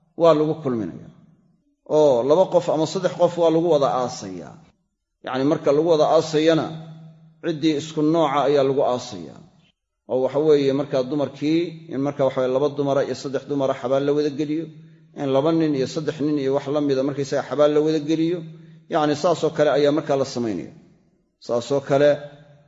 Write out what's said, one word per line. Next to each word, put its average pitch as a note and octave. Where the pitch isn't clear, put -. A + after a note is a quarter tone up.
waa E3
lagu D3+
kulminayaa. F2+
Oo C#3+
laba D#3+
qof F3
ama D3+
saddex F#3
qof E3+
waa E3
lagu E3
wada C#3+
aasayaa. F#2+
Yacni C3
marka D#3
lagu D3+
wada D3+
aasayana, D#3
ciddii D#3
isku D3+
nooca D3+
ayaa C#3+
lagu C3+
aasayaa. F#2+
Oo B2
waxa C3+
weeye C#3+
markaa C#3
dumarkii, C#3+
in C3
markaa C#3
waxa C3
weeye B2+
laba C#3+
dumara C#3
iyo B2
saddex C3+
dumara C3+
xabaal C3
la C#3+
wada D3
geliyo, D3+
in D3
laba C3+
nin D#3+
iyo C3
saddex D3+
nin D3+
iyo C3+
wax C#3
la D3
mida C#3
markaysaga C#3
xabaal D3
la D3
wada D#3
geliyo, D#3+
yacni D3+
saasoo D#3+
kale D3+
ayaa C#3+
markaa D3
la C3+
samaynaya. G#2
Saasoo B2
kale C#3+